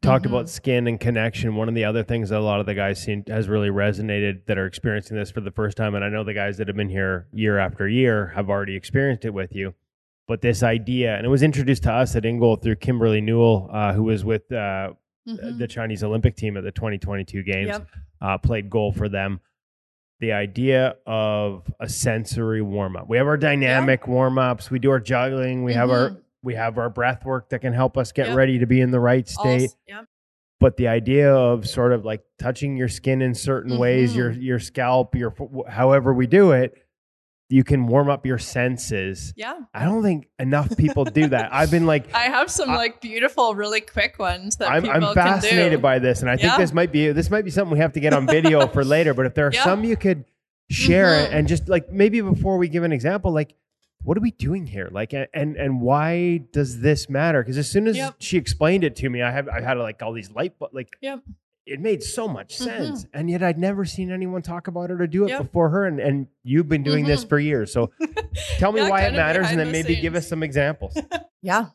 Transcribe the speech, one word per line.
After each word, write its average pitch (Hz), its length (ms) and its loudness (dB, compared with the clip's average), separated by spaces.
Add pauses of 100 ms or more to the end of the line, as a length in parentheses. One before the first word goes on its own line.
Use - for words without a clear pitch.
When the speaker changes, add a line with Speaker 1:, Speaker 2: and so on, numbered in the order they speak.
Speaker 1:
Talked 131 220 4
Speaker 2:
Mm-hmm. - 100 -2
Speaker 1:
about 123 140 -2
skin 123 380 -2
and 117 120 -2
connection. 113 560 -2
One 110 120 -2
of 113 80 -2
the 113 80 0
other 107 200 0
things 113 260 -4
that 107 80 -2
a - 20 0
lot 104 200 0
of 101 80 -2
the 104 80 -4
guys 98 260 -2
seem, 104 260 -6
has 110 220 -4
really 104 200 0
resonated 101 760 -2
that 104 120 -2
are 95 100 -2
experiencing 107 500 -6
this 101 140 -6
for 110 100 -8
the 101 100 -8
first 104 240 -4
time, 107 200 -2
and 101 100 -2
I 101 40 -2
know 107 140 -4
the 101 120 -6
guys 101 220 -4
that 101 100 -6
have 98 100 -6
been 104 100 -2
here 92 460 -4
year 107 240 0
after 98 320 -2
year 113 460 2
have 101 140 -4
already 101 260 -2
experienced 135 500 -2
it 110 80 -6
with 95 220 -8
you, 95 180 -6 (540)
but 113 140 -4
this 113 200 2
idea, 117 560 0
and 107 80 -4
it 123 40 -2
was 135 120 6
introduced 139 420 2
to 120 80 4
us 120 240 2
at 113 100 0
Ingold 117 360 2
through 113 140 0
Kimberly 113 460 0
Newell, 113 520 4
uh, 104 200 0
who 107 100 0
was 110 200 0
with, 110 280 -4
uh, 98 420 -6 (340)
Speaker 2:
Mm-hmm. 120 300 -10
Speaker 1:
the 120 100 -6
Chinese 110 380 -6
Olympic 110 320 0
team 107 180 -6
at 98 80 -8
the 95 80 -8
twenty 104 260 -6
twenty-two 98 460 -6
games, 98 240 -2
Speaker 2:
Yep. 104 200 -8 (340)
Speaker 1:
uh, 95 160 -2
played 104 320 -4
goal 104 240 -2
for 104 160 -4
them. 98 320 -4 (800)
The 110 100 -2
idea 123 640 0 (100)
of 104 640 -2 (120)
a 110 80 -10
sensory 113 720 -2
warm-up. 98 480 -6
We 113 80 2
have 135 100 4
our 151 80 2
dynamic 135 680 2
Speaker 2:
Yeah. 123 80 -4
Speaker 1:
warm-ups. 127 580 0
We 131 80 -2
do 127 100 2
our 135 120 2
juggling. 127 640 -2
We 123 80 0
have 120 160 2
our, 127 220 4
Speaker 2:
Mm-hmm. 95 80 -14 (240)
Speaker 1:
we 123 120 -4
have 113 220 -2
our 117 120 -2
breath 120 360 -2
work 131 240 -6
that 123 100 -4
can 123 140 -2
help 127 240 2
us 127 160 -2
get 131 140 0
Speaker 2:
Yep. 120 100 0
Speaker 1:
ready 131 220 4
to 120 80 4
be 127 120 4
in 127 120 4
the 123 100 2
right 123 360 2
Speaker 2:
All - 60 -4
Speaker 1:
state. 127 220 2
Speaker 2:
s-, - 100 -6 (100)
yep. 208 200 -18 (560)
Speaker 1:
But 131 160 4
the 123 100 0
idea 131 480 4
of 120 320 2
sort 123 240 2
of, 113 140 -2
like, 110 180 -6 (160)
touching 139 380 -4
your 127 100 -2
skin 131 340 -2
in 127 120 0
certain 127 440 -4
ways, 123 380 4
your, 120 160 0
Speaker 2:
Mm-hmm. 120 120 -8
Speaker 1:
your 127 160 -2
scalp, 127 540 0
your 120 180 -2
fo-, 135 360 -10
wh-, - 20 -18
however 131 440 4
we 127 120 2
do 180 280 6
it, 127 200 2 (760)
you 131 140 6
can 127 240 2
warm 139 220 4
up 135 160 -2
your 131 120 -2
senses. 117 1000 -4
Speaker 2:
Yeah. 240 200 -10 (160)
Speaker 1:
I 113 120 -4
don't 214 180 0
think 175 240 0 (100)
enough 139 380 0
people 156 300 2
do 151 240 2
that. 120 200 0
Speaker 2:
<laughs> - 40 -10
Speaker 1:
I've 147 180 2
been, 165 140 2
like, 151 280 0
Speaker 2:
I 233 100 0
have 269 280 0
some, 269 200 -4
Speaker 1:
I, 247 40 0
Speaker 2:
like, 233 240 -2
beautiful, 233 560 0
really 208 240 -2
quick - 400 -4
ones 185 380 -4
that 208 120 -2
Speaker 1:
I'm, 233 120 4
Speaker 2:
people 190 160 0
Speaker 1:
I'm 165 40 2
Speaker 2:
can 165 120 0
do. 190 80 4
Speaker 1:
fascinated 175 600 4
by 131 180 4
this, 123 220 2
and 131 80 -2
I 127 60 2
think 127 160 4
Speaker 2:
Yeah. 254 60 4
Speaker 1:
this 165 160 2
might 170 180 2
be, 151 220 2
this 156 180 0
might 214 140 0
be 180 60 -6
something 180 220 0
we 147 60 2
have 156 140 2
to 156 80 -4
get 151 120 4
on 139 140 2
video 156 400 4
for 143 160 0
later. 151 300 2
But 127 140 0
if 127 60 -4
there 147 140 2
are 139 40 0
Speaker 2:
<laughs> - 20 -4
Yeah. 135 100 0
Speaker 1:
some 202 220 2
you 226 100 0
could 170 300 0 (440)
share 175 520 4
it 147 60 2
Speaker 2:
Mm-hmm. 151 100 -2
Speaker 1:
and 151 100 2
just, 160 220 -2
like, 180 200 0
maybe 202 300 4
before 190 380 0
we 180 100 2
give 165 160 -2
an 165 80 2
example, 175 400 0
like, 151 240 -2 (480)
"What 175 140 0
are 214 40 -2
we 233 100 0
doing 170 360 -4
here? 98 240 -8
Like, 104 220 -6
a-, 139 220 -6
and, 151 220 -4
and 135 240 -2
why 165 560 2 (140)
does 127 300 -2
this 151 280 2
matter?" 143 340 2
'Cause 127 140 -4
as 147 120 -4
soon 208 180 2
as 220 100 0
Speaker 2:
Yep. 269 220 -6
Speaker 1:
she - 180 -2
explained 170 460 2
it 147 140 -2
to 131 120 -4
me, 123 120 -4
I 123 100 0
have, 139 160 -4
I 120 140 -6
had, 127 160 -2
like, 110 240 -6
all 113 120 -6
these 104 180 -12
light 147 280 -6
bu-, 147 120 -10
like, 131 300 -14
Speaker 2:
Yep. 269 200 -10 (440)
Speaker 1:
it - 160 -10
made 196 220 -2
so 226 240 -6
much 113 280 -10
Speaker 2:
Mm-hmm. - 100 -8
Speaker 1:
sense. 233 480 -8
And 151 160 -6
yet 175 140 -2
I'd 170 160 0
never 196 260 -2
seen 180 260 -8
anyone 185 300 -6
talk 170 260 -10
about 175 240 -8
it 180 100 -4
or 175 60 0
do 185 180 0
it 240 40 -2
Speaker 2:
Yep. 269 140 -6
Speaker 1:
before 170 260 2
her. 190 160 0
And, 156 140 -2
and 139 280 0 (160)
you've 147 260 2
been 151 140 2
doing 147 220 2
this 143 160 2
Speaker 2:
Mm-hmm. 113 80 -12
Speaker 1:
for 147 100 4
years. 143 340 0
So 120 260 0
Speaker 2:
<laughs> - 600 -6
Speaker 1:
tell 196 120 4
me 220 100 2
Speaker 2:
Yeah, - 80 2
Speaker 1:
why 196 120 2
it - 40 4
Speaker 2:
kind 196 100 0
of 170 40 0
Speaker 1:
matters 165 300 2
and 170 80 0
Speaker 2:
behind - 20 2
Speaker 1:
then 156 240 0
Speaker 2:
the 160 60 -4
Speaker 1:
maybe 156 120 2
give 165 120 -2
Speaker 2:
scenes. 170 120 -2
Speaker 1:
us - 40 -16
some 160 140 -4
examples. 147 580 -2
Speaker 2:
<laughs> - 60 -10 (360)
Yeah. 196 320 0